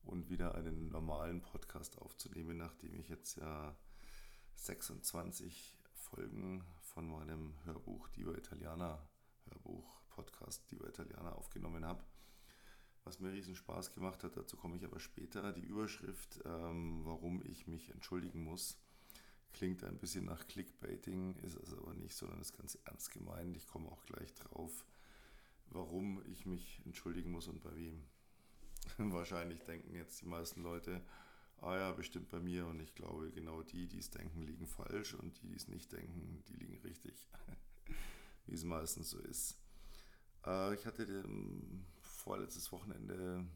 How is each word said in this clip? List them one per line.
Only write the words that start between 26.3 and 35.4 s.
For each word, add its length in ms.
mich 380
entschuldigen 460
muss 180
und 120
bei 140
wem. 300
<laughs> 140
Wahrscheinlich 500
denken 320
jetzt 280
die 40
meisten 360
Leute, 400
„Ah 160
ja, 160
bestimmt 360
bei 120
mir“, 260
und 140
ich 140
glaube, 360
genau 320
die, 240
die 120
es 120
denken, 320
liegen 240
falsch 480
und 280